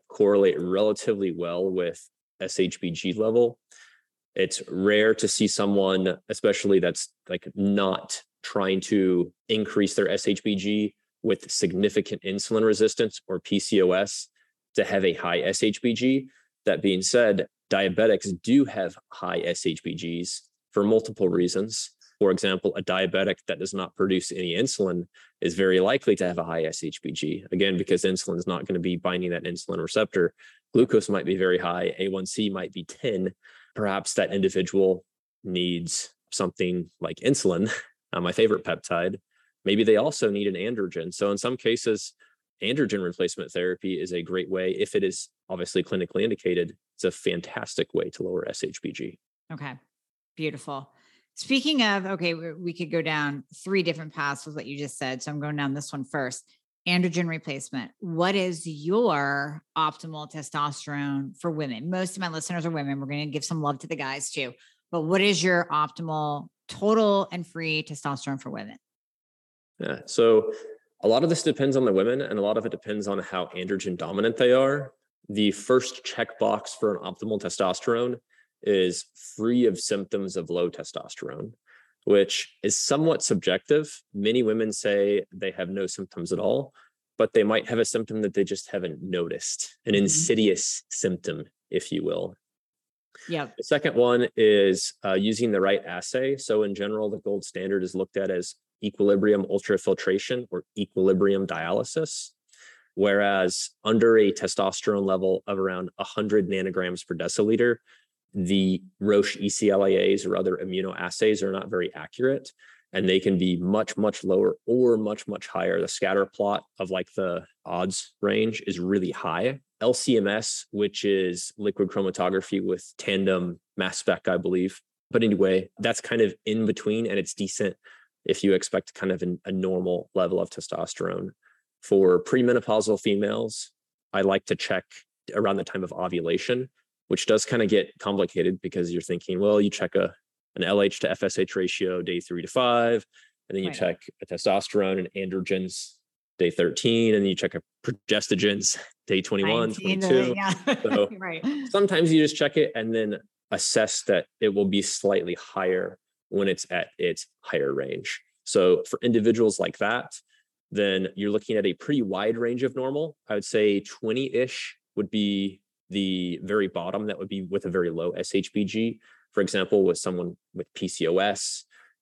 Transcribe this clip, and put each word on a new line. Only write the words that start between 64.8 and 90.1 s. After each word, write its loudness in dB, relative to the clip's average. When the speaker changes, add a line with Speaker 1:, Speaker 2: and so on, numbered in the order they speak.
Speaker 2:
But -2
what 2
is 4
your 4
optimal -2
total 2
and -8
free -4
testosterone -6
for -12
women? -12
Speaker 1:
Yeah. -6
So 4
a 2
lot 6
of 2
this 0
depends 2
on 4
the 4
women, 2
and -4
a 0
lot 2
of -2
it -4
depends -6
on -2
how -6
androgen -4
dominant -2
they 6
are. 2
The 2
first 0
checkbox -4
for 0
an -10
optimal -6
testosterone -2
is 2
free 2
of 2
symptoms -4
of -6
low 0
testosterone, -12
which 4
is 0
somewhat 2
subjective. 0
Many 2
women 2
say 2
they -6
have -6
no -4
symptoms -8
at 0
all, 0
but 0
they 6
might 2
have 0
a 2
symptom -2
that -2
they 2
just -8
haven't -6
noticed, -6
an 2
Speaker 2:
Mm-hmm. 4
Speaker 1:
insidious 2